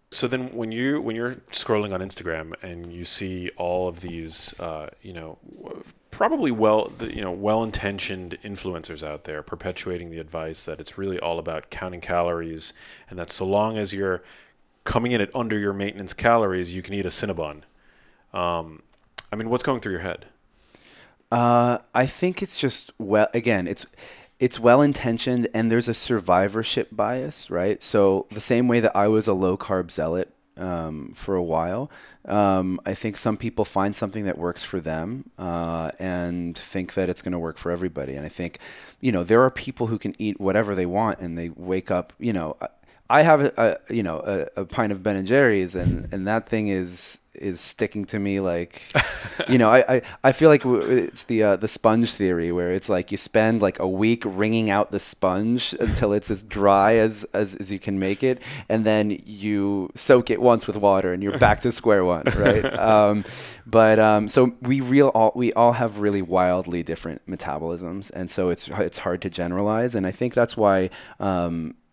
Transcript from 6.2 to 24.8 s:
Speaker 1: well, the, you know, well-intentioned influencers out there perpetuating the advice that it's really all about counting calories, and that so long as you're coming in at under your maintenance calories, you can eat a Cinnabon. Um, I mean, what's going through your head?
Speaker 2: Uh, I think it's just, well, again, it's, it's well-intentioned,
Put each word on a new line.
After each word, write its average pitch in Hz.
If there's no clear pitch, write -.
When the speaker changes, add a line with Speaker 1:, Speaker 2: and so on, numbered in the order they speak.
Speaker 1:
well, 107
the, 113
you 110
know, 92
well-intentioned 101
influencers 85
out 76
there 76
perpetuating 87
the 82
advice 80
that 78
it's -
really 98
all 85
about 80
counting 90
calories, 85
and 90
that 85
so -
long 107
as 101
you're 95
coming 123
in 110
at 101
under 113
your 101
maintenance 98
calories, 95
you 92
can 98
eat 98
a -
Cinnabon. 80
Um, 85
I 107
mean, 110
what's 123
going 131
through 101
your 87
head? -
Speaker 2:
Uh, 120
I 127
think 180
it's -
just, -
well, 104
again, 107
it's, -
it's 123
well-intentioned, 123